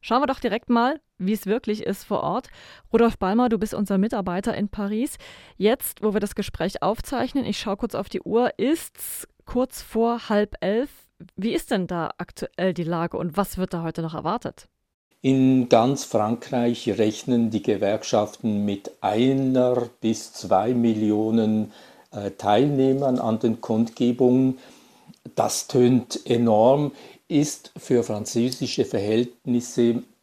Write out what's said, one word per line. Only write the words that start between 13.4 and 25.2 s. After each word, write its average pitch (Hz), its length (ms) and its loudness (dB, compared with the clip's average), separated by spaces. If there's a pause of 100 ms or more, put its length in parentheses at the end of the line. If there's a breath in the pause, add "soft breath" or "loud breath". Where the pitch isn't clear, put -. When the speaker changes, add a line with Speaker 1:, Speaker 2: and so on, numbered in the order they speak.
Speaker 1:
wird 185 160 -4
da 170 80 -6
heute 165 180 -6
noch 160 140 -6
erwartet? 160 500 -6 (560)
Speaker 2:
In 131 460 4
ganz 131 380 4
Frankreich 117 840 -2 (100)
rechnen 113 520 2
die 104 120 -2
Gewerkschaften 104 1040 0
mit 101 260 -4 (120)
einer 127 880 2 (100)
bis - 320 -4
zwei 104 420 0
Millionen, 110 1000 2 (400 loud breath)
äh, 101 180 -6
Teilnehmern 135 880 2
an 113 180 0
den 113 220 0
Kundgebungen. 123 1000 2 (760 loud breath)